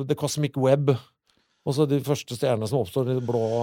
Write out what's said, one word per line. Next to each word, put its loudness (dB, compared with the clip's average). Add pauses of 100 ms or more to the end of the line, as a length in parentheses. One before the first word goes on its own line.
The 0
Cosmic -2
Web, 4 (760)
og -2
så 2
de 2
første -4
stjernene 0
som -2
oppstår -2
i 0
det -6
blå. 0 (200)